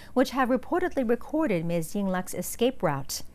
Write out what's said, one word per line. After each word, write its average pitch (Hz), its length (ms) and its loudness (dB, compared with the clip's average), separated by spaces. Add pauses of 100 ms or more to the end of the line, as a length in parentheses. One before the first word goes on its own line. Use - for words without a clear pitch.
(140)
which 269 160 4
have 247 200 2
reportedly 277 600 0
recorded 240 560 0
Ms. 170 300 -2
Yingluck's 190 400 -2
escape - 480 0
route. 143 400 -2 (120)